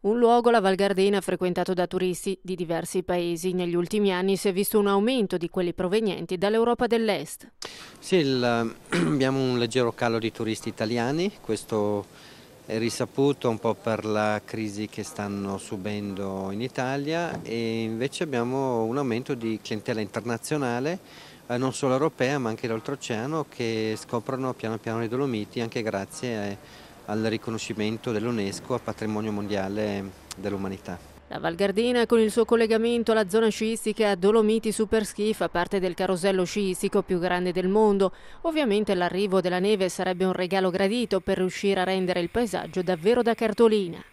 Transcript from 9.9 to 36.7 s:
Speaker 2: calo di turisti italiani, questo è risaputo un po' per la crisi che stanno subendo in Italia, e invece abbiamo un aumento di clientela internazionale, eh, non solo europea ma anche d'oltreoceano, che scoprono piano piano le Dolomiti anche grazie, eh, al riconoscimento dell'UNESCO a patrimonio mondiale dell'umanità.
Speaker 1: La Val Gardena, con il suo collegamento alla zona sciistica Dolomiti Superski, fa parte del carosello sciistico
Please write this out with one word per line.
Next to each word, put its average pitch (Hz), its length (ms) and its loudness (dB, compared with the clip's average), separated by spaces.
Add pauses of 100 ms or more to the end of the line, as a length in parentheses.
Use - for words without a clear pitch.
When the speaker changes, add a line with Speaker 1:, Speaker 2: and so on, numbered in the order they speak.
Speaker 2:
calo 113 260 0
di 110 120 -2
turisti 110 380 -4
italiani, 120 640 -2 (100)
questo 104 920 -4 (320)
è 110 140 -4
risaputo 131 680 0
un 113 120 0
po' 110 160 0
per 107 300 -4
la 107 380 0
crisi 107 440 -6
che - 160 -10
stanno 101 560 -6
subendo 98 920 -6
in 104 100 -6
Italia, 143 840 -4
e 113 400 -4
invece 113 400 -4
abbiamo 127 640 0
un 117 120 -2
aumento 131 380 -2
di 113 260 -4
clientela 110 400 -4
internazionale, 123 960 -4 (500)
eh, 123 100 -2
non 127 160 0
solo 131 200 0
europea 139 460 0
ma 120 100 -2
anche 113 180 -6
d'oltreoceano, 127 800 -4
che 110 500 -4
scoprono 127 560 -4
piano 113 260 -6
piano 113 200 -4
le 117 80 -2
Dolomiti 120 520 -4
anche 113 240 -4
grazie, 104 680 -4
eh, 98 60 -10 (480)
al 107 160 -2
riconoscimento 110 920 -4
dell'UNESCO 107 600 -2
a 117 60 -2
patrimonio 107 520 -4
mondiale 101 720 -2 (320)
dell'umanità. 95 800 -8 (140)
Speaker 1:
La - 120 -10
Val 165 160 -4
Gardena, 220 500 2
con 226 140 4
il 220 100 4
suo 220 160 2
collegamento 226 640 2
alla 220 160 4
zona 220 200 4
sciistica 214 680 0
Dolomiti 214 580 4
Superski, 214 640 0
fa 170 160 -2
parte 175 300 0
del 180 160 -2
carosello 185 480 2
sciistico 190 580 0